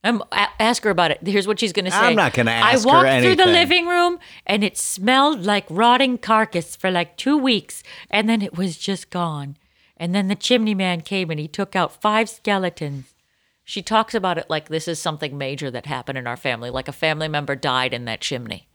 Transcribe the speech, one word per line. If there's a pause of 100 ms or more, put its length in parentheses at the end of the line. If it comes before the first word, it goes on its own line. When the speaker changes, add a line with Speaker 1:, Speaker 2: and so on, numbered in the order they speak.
Speaker 1:
Um,
a-, (140)
ask
her
about
it.
Here's
what
she's
gonna
say.
Speaker 2:
I'm
not
gonna
ask
Speaker 1:
"I
Speaker 2:
her
Speaker 1:
walked
through
the
Speaker 2:
anything.
Speaker 1:
living
room (260)
and
it
smelled
like
rotting
carcass
for,
like,
two
weeks, (300)
and
then
it
was
just
gone. (400)
And
then
the
chimney
man
came
and
he
took
out
five
skeletons." (640)
She
talks
about
it
like
this
is
something
major
that
happened
in
our
family,
like
a
family
member
died
in
that
chimney.